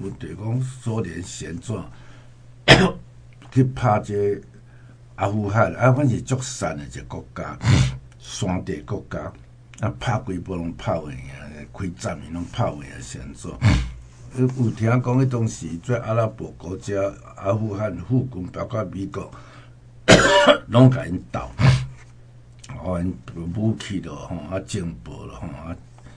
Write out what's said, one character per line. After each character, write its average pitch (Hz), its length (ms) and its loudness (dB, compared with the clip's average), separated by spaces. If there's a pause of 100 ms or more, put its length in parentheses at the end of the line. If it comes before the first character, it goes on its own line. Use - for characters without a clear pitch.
问 95 140 -8
题， - 220 -12
讲 113 240 -2
苏 117 380 -4
联 87 240 -6
现 80 340 -10
怎 104 160 -8 (920)
<coughs> - 880 2
去 131 120 6
拍 120 360 2
这 101 400 0 (760)
阿 98 120 0
富 104 220 0
汗？ 101 240 4
阿 120 180 6
富 127 60 4
汗 143 100 4
是 101 140 2
足 131 180 -2
善 80 380 -6
的 71 80 -10
一 62 40 -14
个 65 160 -12
国 - 200 -12 (100)
家， 73 220 -10 (300)
<coughs> - 320 -8
山 87 440 -2
地 - 180 -6
国 - 280 -6
家， 78 220 -6 (480)
啊， - 200 -2
拍 110 260 0
几 92 140 -4
波 92 160 -6
拢 85 220 -4
拍 104 160 -2
袂 78 180 -4
赢， 64 60 -12 (560)
开 95 140 -6 (100)
战 76 280 -6
伊 76 60 -12
拢 85 220 -6
拍 117 120 0
袂 73 180 -6
赢， 64 180 -14
是 - 180 -12
安 69 140 -12
怎？ - 160 -14 (880)
<coughs> - 0 -
有 127 340 2
听 110 160 0
讲 127 140 4
迄 127 260 2
当 120 200 0
时 95 200 -6 (100)
做 120 200 -2
阿 110 160 -4
拉 104 140 4
伯 87 300 -10
国 90 200 -8
家、 101 180 -6 (400)
阿 98 180 0
富 110 200 0
汗 101 240 -2
附 110 340 2
近， 90 160 -8
包 87 180 -8
括 107 200 -4
美 90 220 -8
国， 95 220 -8 (800)
<coughs> - 600 8
拢 127 220 10
甲 - 160 2
因 87 160 -4 (100)
斗， - 100 -4 (1400)
哦， 90 180 -2
因 90 120 -2 (420)
武 110 200 0
器 98 260 -6
咯 80 140 -10
吼， - 200 -10 (200)
啊， 95 100 -4
情 85 380 -6
报 71 220 -14
咯 69 100 -14
吼， - 120 -12
啊， 80 280 -10 (420)